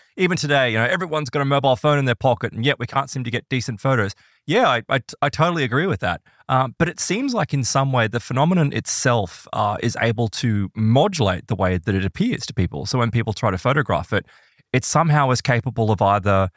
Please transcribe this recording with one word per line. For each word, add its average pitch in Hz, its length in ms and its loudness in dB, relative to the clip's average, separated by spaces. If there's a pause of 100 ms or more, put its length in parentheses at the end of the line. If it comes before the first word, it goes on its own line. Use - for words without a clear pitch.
(180)
even 180 200 0
today, 139 340 2
you 110 80 0
know, 117 60 2
everyone's 156 440 -2
got 143 140 -2
a - 20 -2
mobile 135 300 2
phone 147 240 2
in 139 60 0
their 120 100 0
pocket, 120 360 -2
and 113 140 -4
yet 143 140 0
we 120 80 -6
can't 135 240 -4
seem 131 140 -6
to 120 40 -8
get 113 180 -6
decent 123 320 -4
photos. 117 360 0 (320)
Yeah, 202 220 2
I, 120 200 0
I, 131 120 0 (200)
I 143 80 0
totally 147 340 0
agree 131 220 0
with 151 140 -2
that. 87 220 -4 (280)
Um, 131 300 0
but 170 100 2
it - 100 -10
seems 240 360 -2
like 175 180 -2
in 139 100 0
some 135 280 0
way 120 160 2
the 117 120 -2
phenomenon 156 540 2
itself, - 800 -2
uh, 104 300 0
is 117 180 0
able 113 280 0
to 101 460 -2
modulate 117 680 2
the 110 100 -4
way 92 220 2
that 98 160 -2
it 95 120 0
appears 208 420 -2
to - 80 -8
people. 82 320 -2
So 131 100 -2
when 117 140 0
people 110 220 0
try 107 180 0
to 92 80 -2
photograph 120 540 0
it, 98 120 0 (480)
it 127 100 2
somehow 151 480 2
is 123 80 0
capable 117 500 0
of 104 120 2
either 98 560 4